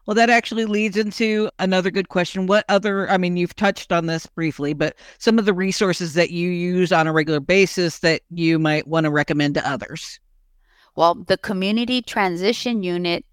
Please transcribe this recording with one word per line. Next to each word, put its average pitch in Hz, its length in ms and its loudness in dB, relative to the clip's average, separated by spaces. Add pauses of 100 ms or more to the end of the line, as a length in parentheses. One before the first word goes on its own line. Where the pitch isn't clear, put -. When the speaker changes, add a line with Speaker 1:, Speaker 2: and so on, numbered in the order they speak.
Speaker 1:
Well, 208 80 -2
that 233 160 6
actually 226 340 0
leads 208 320 0
into 214 640 -2
another 185 320 2
good 190 180 -4
question. 185 380 -2
What 208 200 2
other, 202 420 0
I 202 80 4
mean, 180 200 0
you've 175 180 -2
touched 202 360 -2
on 170 160 0
this 165 180 -4
briefly, 151 480 -4
but 151 220 -2 (240)
some 226 180 4
of 214 80 2
the 202 80 4
resources 185 600 0
that 170 160 2
you 175 180 -2
use 180 420 0
on 160 140 4
a 160 80 -2
regular 156 260 0
basis 180 600 2
that 160 220 2 (100)
you 165 260 2
might 156 300 0
wanna 156 240 0
recommend 147 420 0
to 147 160 -2
others. - 500 -10 (760)
Speaker 2:
Well, 170 320 4
the 190 100 2
Community 220 640 -2
Transition 202 800 -2
Unit 175 520 -2